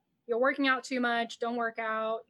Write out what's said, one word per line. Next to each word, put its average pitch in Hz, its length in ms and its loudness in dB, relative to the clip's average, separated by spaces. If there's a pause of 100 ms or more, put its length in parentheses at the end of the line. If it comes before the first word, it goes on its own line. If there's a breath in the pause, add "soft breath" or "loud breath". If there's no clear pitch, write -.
(260)
You're 233 120 0
working 277 280 4
out 262 160 2
too 254 180 -4
much, 233 380 0
don't 233 180 -2
work 226 220 -2
out. 220 520 -2